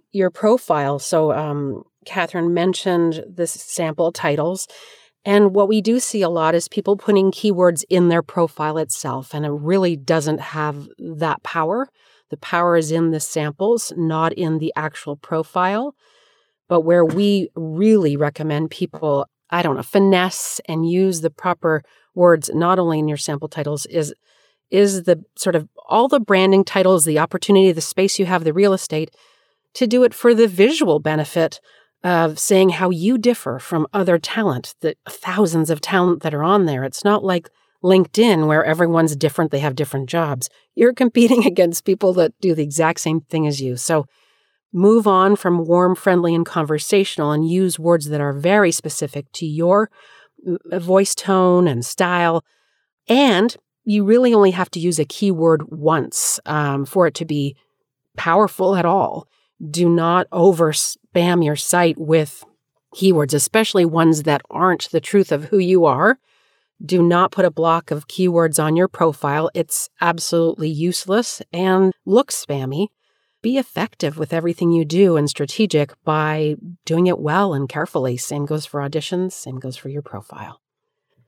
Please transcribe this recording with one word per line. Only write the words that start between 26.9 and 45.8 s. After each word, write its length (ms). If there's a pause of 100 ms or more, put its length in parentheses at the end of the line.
the 140
opportunity, 520
the 100
space 360
you 80
have, 180
the 100
real 200
estate, 380 (640)
to 120
do 180
it 100
for 200
the 140
visual 520
benefit 600 (440)
of 360
saying 300
how 200
you 280
differ 420
from 340
other 240
talent, 640
the 140 (140)
thousands 600
of 120
talent 420
that 100
are 100
on 220
there. 200
It's 180
not 200
like 260 (340)
LinkedIn 640
where 160
everyone's 520
different, 360
they 80
have 160
different 340
jobs. 400 (260)
You're 180
competing 520
<laughs> 60
against 340
people 280
that 260
do 160
the 80
exact 380
same 200
thing 240
as 160
you. 140
So 300 (640)
move 360
on 280
from 300
warm, 300